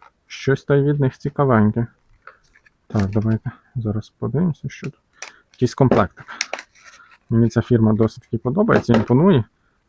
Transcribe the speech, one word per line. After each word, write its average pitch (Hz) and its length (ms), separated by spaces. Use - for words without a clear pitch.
щось - 360
та 143 120
й 139 80
від 147 160
них 139 180
цікавеньке. 120 680
Так, 98 220
давайте 110 420
зараз 107 340
подивимося, 139 600
що - 200
тут. - 100
Якийсь - 240
комплектик. 113 500
Мені 117 200
ця 117 120
фірма 110 320
досить 110 300
таки - 140
подобається, 147 560
імпонує. 123 500